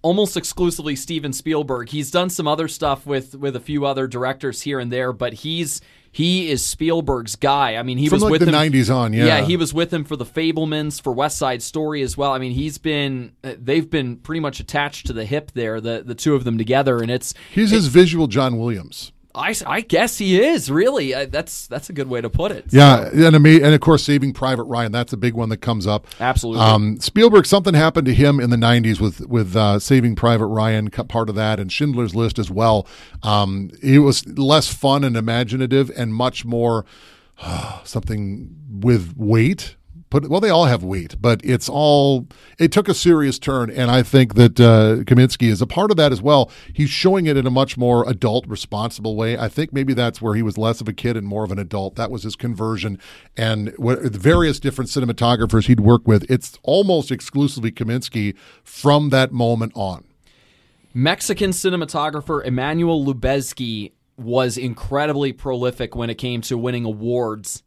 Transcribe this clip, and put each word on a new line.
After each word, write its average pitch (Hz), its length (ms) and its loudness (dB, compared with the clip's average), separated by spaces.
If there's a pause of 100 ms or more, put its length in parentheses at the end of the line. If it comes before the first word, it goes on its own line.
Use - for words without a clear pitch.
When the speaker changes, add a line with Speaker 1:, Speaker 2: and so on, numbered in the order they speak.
Speaker 1:
almost 185 360 0
exclusively 170 600 -4
Steven 147 360 -8
Spielberg. 139 580 -6
He's 147 200 -6
done 180 200 0
some 165 180 -6
other 156 200 -2
stuff 143 380 -4
with, 135 280 -6
with 139 220 -6
a 123 40 -8
few 147 240 -6
other 135 220 -2
directors 127 560 -6
here 143 180 -6
and 120 100 -8
there, 127 220 -4
but 120 220 -6
he's, 160 460 -8 (300)
he 175 400 -2
is 127 140 -2
Spielberg's 139 720 -4
guy. 139 400 0
I 120 60 -6
mean, 127 160 -6
he 147 100 0
Speaker 2:
From, 185 80 4
Speaker 1:
was 202 60 2
Speaker 2:
like, 214 100 2
Speaker 1:
with 233 100 2
Speaker 2:
the 170 40 4
Speaker 1:
him 156 60 4
Speaker 2:
nineties 143 360 2
on, 123 240 0
yeah. 113 140 4
Speaker 1:
Yeah, 156 180 4
he 170 120 0
was 165 180 -4
with 165 180 -2
him 156 120 -4
for 151 120 -8
The 120 100 -8
Fabelmans, 156 760 -4
for 131 100 -4
West 135 260 -2
Side 127 240 -4
Story 151 400 -6
as 123 140 -6
well. 139 160 -2
I 131 60 -4
mean, 127 140 -6
he's 143 260 -6
been, 139 540 -4 (120)
uh, 127 140 -12
they've 151 320 -2
been 127 260 -4
pretty 160 240 -8
much 143 200 -6
attached 147 480 -6
to 131 40 -6
the 113 140 -8
hip 147 260 -6
there, 113 280 -6
the, 113 260 -8
the 120 80 -10
two 151 200 0
of 123 100 0
them 117 120 -2
together, 123 460 0
and 113 80 -4
it's - 240 -6 (160)
Speaker 2:
He's 208 220 2
Speaker 1:
it - 40 4
Speaker 2:
his 185 120 4
visual 165 400 4
John 123 300 0
Williams. 110 540 -8 (220)
Speaker 1:
I 151 180 -6
s-, - 100 -8
I 175 180 -4
guess 226 380 0
he 190 200 2
is, 226 320 2
really. 165 440 0
I, 139 100 -4
that's, 143 420 -8
that's - 220 -12
a 185 60 -14
good 139 120 -6
way 123 140 -6
to 113 80 -6
put 185 240 -2
it. - 160 -12
Speaker 2:
Yeah, 131 400 8
Speaker 1:
So 160 200 6
Speaker 2:
and 160 60 8
ama-, 156 300 8
and 151 100 6
of 143 60 4
course, 156 240 4
Saving 139 300 0
Private 131 300 -4
Ryan, 117 280 -4
that's 120 220 -4
a - 20 -8
big 117 160 -2
one 113 160 -4
that 110 140 -6
comes 110 240 -2
up. 104 200 -2 (140)
Speaker 1:
Absolutely. 117 420 0
Speaker 2:
Um, 107 380 4
Spielberg, 208 460 6
something 196 260 2
happened 160 360 4
to 127 40 2
him 143 280 4
in 120 100 0
the 120 80 4
nineties 113 420 2
with, 104 260 -4
with, 107 300 -2
uh, 104 220 4
Saving 120 380 2
Private 113 320 2
Ryan, 110 420 -2
co-, 120 140 -8
part 113 260 -4
of 101 60 -6
that, 107 220 -2
and 95 140 -8
Schindler's 123 420 -2
List 113 240 -2
as 98 120 -4
well. 107 360 2 (360)
Um, 98 480 -2 (120)
it 135 180 6
was 139 260 2 (100)
less 139 340 2
fun 139 320 0
and 123 140 0
imaginative 123 800 -2
and 113 180 -4
much 123 300 -4
more, 117 400 -2 (540)
<sighs> - 60 -20 (400)
something 110 720 -8 (140)
with 101 480 0
weight. 113 600 0 (340)
Put, 147 180 0
well, 170 140 0
they 220 80 0
all 170 160 4
have 113 180 2
weight, 90 380 -8
but 113 200 2
it's - 280 -2
all, 143 560 4 (320)
it 165 120 4
took 208 160 2
a 196 60 0
serious 156 460 2
turn, 127 320 -2
and 123 200 0
I 127 120 4
think 123 320 4
that, 117 260 6
uh, 113 440 6
Kaminsky 123 440 4
is 104 140 0
a 127 40 0
part 208 240 -2
of 196 60 2
that 147 160 4
as 98 80 -4
well. 135 300 4 (200)
He's 147 200 -2
showing 190 340 0
it 147 140 2
in 127 80 0
a 131 40 0
much 131 280 0
more 120 280 2
adult, 117 400 -2
responsible 107 680 -8
way. 113 220 -4
I 113 100 -4
think 156 240 -6
maybe 135 220 -2
that's 117 260 -2
where 110 140 -2
he 113 80 0
was 107 160 -4
less 113 240 -2
of 110 60 -8
a 107 40 -6
kid 120 240 -4
and 101 100 -8
more 104 180 -6
of 95 60 -8
an 98 80 -6
adult. 98 380 -8
That 113 140 -8
was 110 140 -10
his 110 120 -10
conversion, 110 600 -6 (400)
and 110 300 -2 (100)
wh-, 120 240 -2
the 107 160 -4
various 151 420 2
different 135 300 -6
cinematographers 117 760 0
he'd 120 140 4
worked 117 260 6
with, 110 240 2
it's - 320 -2
almost 175 480 2
exclusively 135 640 -2
Kaminsky 113 640 -4 (260)
from 147 460 0
that 131 240 2
moment 117 420 -2
on. 95 300 -8 (880)
Speaker 1:
Mexican 180 600 -2
cinematographer 156 920 -4
Emmanuel 151 580 -2
Lubezki 127 880 -4 (260)
was 123 400 -2
incredibly 139 760 -4
prolific 123 640 -6
when 117 140 -6
it 113 60 -8
came 123 260 -6
to 123 160 -6
winning 120 260 -4
awards 110 840 -6